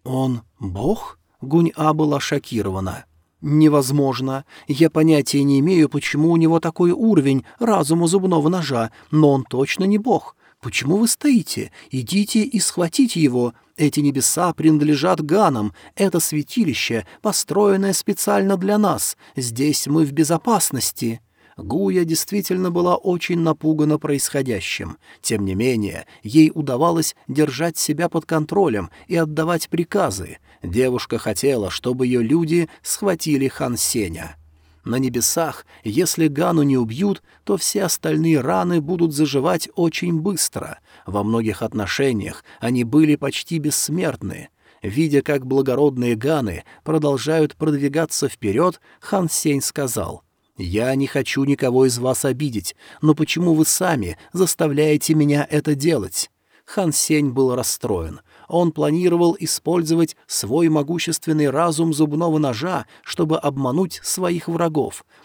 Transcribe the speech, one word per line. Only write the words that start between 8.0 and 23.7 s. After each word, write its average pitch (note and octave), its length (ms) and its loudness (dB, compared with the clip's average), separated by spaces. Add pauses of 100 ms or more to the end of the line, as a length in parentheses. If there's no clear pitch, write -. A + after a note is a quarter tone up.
зубного F3 440 2
ножа, C3+ 420 -2 (180)
но D3+ 220 6
он C3+ 120 2
точно C#3 420 -2
не G3+ 120 2
бог. G#3+ 380 0 (260)
Почему C3 360 -2
вы A3+ 100 2
стоите? A3 640 0 (180)
Идите G3 540 0
и G#3 160 -2
схватите F3 600 0
его. B2 360 2 (220)
Эти D3+ 220 2
небеса C#3+ 540 0
принадлежат D#3 640 2
ганам. D3 540 2 (220)
Это F#3 240 0
святилище, D3 880 -2 (160)
построенное G3 680 0
специально G3 640 0
для G3 200 0
нас. F#3 400 0 (180)
Здесь C3 520 -2
мы D3+ 180 2
в C3+ 60 -6
безопасности». C#3+ 1080 0 (380)
Гуя F3+ 480 0
действительно F#3 640 -2
была F3 240 2
очень F3 440 -2
напугана D3+ 600 2